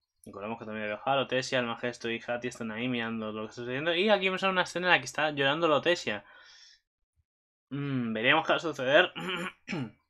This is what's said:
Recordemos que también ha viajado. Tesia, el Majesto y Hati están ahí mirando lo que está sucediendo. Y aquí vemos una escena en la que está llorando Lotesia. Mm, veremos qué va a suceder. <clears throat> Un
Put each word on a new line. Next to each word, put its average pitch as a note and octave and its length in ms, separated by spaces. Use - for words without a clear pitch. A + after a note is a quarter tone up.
Recordemos G#2+ 340
que A#2 60
también A2 200
ha G#2+ 40
viajado. C3 380
Tesia, B2+ 320
el A#2+ 80
Majesto A#2 420
y A2+ 160
Hati A#2+ 220
están A2+ 240
ahí A2+ 160
mirando A2+ 460
lo G#2+ 100
que G#2+ 60
está B2 140
sucediendo. C3+ 320
Y F#3+ 140
aquí G3 180
vemos F#3 180
una F#3 180
escena F3 240
en F3 60
la D3+ 80
que C3 60
está D3+ 260
llorando C#3+ 340
Lotesia. C#3+ 580
Mm, C3+ 420
veremos C3+ 340
qué F3 60
va D3 60
a - 20
suceder. D3+ 560
<clears throat> F3 560
Un B2+ 240